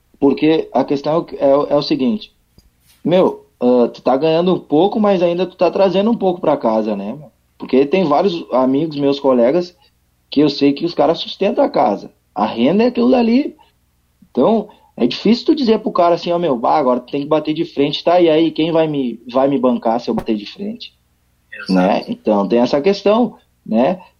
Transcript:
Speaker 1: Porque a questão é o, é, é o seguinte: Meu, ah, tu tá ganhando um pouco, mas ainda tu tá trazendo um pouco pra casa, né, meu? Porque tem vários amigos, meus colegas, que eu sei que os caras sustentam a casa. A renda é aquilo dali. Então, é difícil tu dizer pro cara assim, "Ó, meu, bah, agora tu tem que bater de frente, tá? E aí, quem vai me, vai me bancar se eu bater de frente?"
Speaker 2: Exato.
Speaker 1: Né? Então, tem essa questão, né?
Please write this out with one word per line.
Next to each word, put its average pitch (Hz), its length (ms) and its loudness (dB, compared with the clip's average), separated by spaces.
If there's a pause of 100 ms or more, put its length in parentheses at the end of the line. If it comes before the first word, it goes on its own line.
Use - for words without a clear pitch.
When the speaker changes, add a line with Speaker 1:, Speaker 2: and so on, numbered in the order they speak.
(180)
Speaker 1:
Porque 151 540 2
a 131 120 0
questão 147 420 -2 (120)
é 143 80 0 (100)
o, 143 120 0
é, - 40 -8
é 143 40 4
o 147 60 0
seguinte: 127 500 -2 (720)
Meu, 160 420 2 (140)
ah, 123 320 4
tu - 80 -20
tá 127 160 0
ganhando 160 380 0
um - 40 0
pouco, 185 400 0
mas 202 240 2
ainda 175 240 0
tu 180 100 -12
tá 175 140 0
trazendo 196 400 2
um 240 60 0
pouco 185 240 -2
pra 147 160 0
casa, 110 400 -2
né, 98 160 -8
meu? 147 180 -18 (280)
Porque 131 280 0
tem 190 180 0
vários 165 480 0
amigos, 139 440 0
meus 139 240 0
colegas, 135 560 0 (540)
que 135 100 0
eu 151 80 4
sei 143 240 0
que 143 120 -8
os 165 100 -6
caras 156 240 0
sustentam 247 460 -2
a 269 60 0
casa. 117 400 -2 (240)
A - 100 -4
renda 123 400 0
é - 40 2
aquilo 240 220 0
dali. 247 460 0 (760)
Então, 196 380 0 (280)
é - 100 0
difícil - 400 0
tu 320 80 4
dizer 226 240 0
pro - 140 -6
cara 175 240 2
assim, 175 160 -4
"Ó, 170 60 0
meu, 160 180 0
bah, 135 200 0
agora 127 240 0
tu - 100 -16
tem 143 120 -4
que 143 60 -10
bater 151 260 -2
de 165 100 -4
frente, 143 400 -4
tá? 175 160 4
E 175 80 4
aí, 160 220 2
quem 156 220 -2
vai 160 140 2
me, 135 440 -4
vai 131 180 2
me 139 100 0
bancar 120 420 0
se 120 100 -6
eu 113 40 -2
bater 107 220 -4
de 101 100 -8
frente?" - 480 -12 (580)
Speaker 2:
Exato. - 200 -8
Speaker 1:
Né? 92 360 2
Então, 101 380 -2
tem 117 120 0
essa 131 220 0
questão, 202 560 0 (280)
né? 131 360 0 (200)